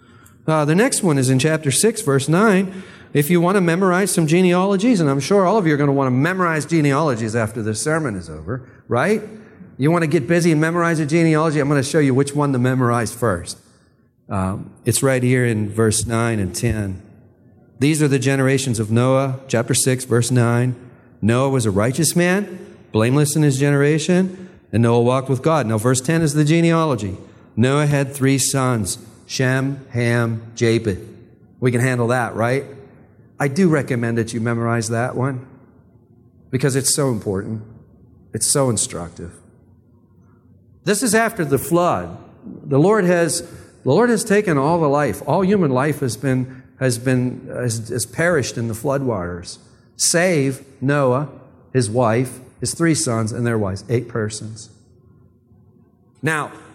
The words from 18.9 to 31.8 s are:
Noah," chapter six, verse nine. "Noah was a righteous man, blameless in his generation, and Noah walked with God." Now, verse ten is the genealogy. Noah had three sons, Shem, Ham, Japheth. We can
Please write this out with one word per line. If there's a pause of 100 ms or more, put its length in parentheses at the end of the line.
Noah,"
chapter
six,
verse
nine. (440)
"Noah
was
a
righteous
man, (160)
blameless
in
his
generation, (220)
and
Noah
walked
with
God."
Now,
verse
ten
is
the
genealogy. (400)
Noah
had
three
sons, (280)
Shem,
Ham,
Japheth. (640)
We
can